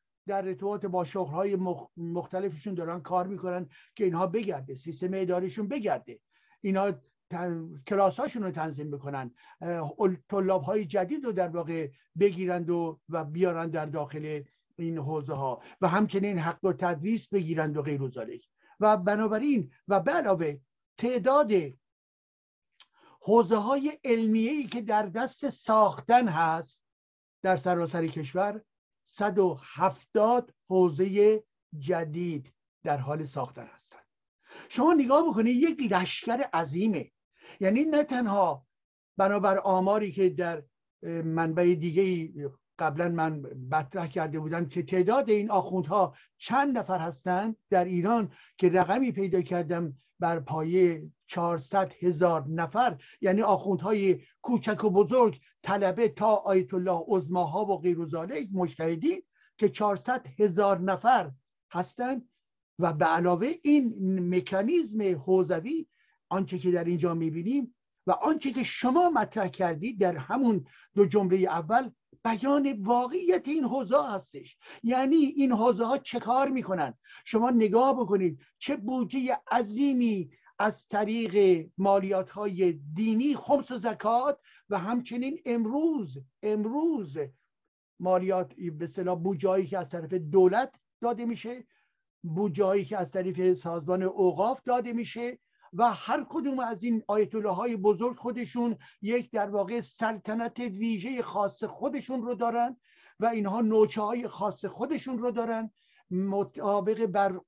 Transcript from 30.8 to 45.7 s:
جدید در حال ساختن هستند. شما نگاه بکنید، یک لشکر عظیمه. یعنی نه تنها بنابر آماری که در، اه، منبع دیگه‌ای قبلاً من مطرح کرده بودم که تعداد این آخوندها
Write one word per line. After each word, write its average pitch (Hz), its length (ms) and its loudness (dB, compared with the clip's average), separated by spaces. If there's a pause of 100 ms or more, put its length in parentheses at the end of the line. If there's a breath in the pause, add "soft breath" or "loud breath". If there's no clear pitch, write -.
جدید 160 760 -4 (300)
در 143 140 0
حال 147 280 -4
ساختن 127 400 -8
هستند. - 400 -20 (640 loud breath)
شما 311 240 4
نگاه 294 360 4
بکنید، 226 260 4
یک 277 360 2
لشکر 202 500 -2 (120)
عظیمه. 165 580 -2 (480 loud breath)
یعنی 214 260 2
نه 294 180 2
تنها 202 640 0 (520)
بنابر 196 400 4
آماری 196 540 2
که 185 180 2
در، 165 340 -4 (400)
اه، 165 180 -6
منبع 165 520 2
دیگه‌ای 165 760 -2 (300)
قبلاً 160 300 -2
من 160 320 -2 (300)
مطرح 156 360 -2
کرده 156 320 -6
بودم 165 260 -4
که 170 180 -6
تعداد 202 460 2
این 214 220 2
آخوندها 180 640 0 (220 soft breath)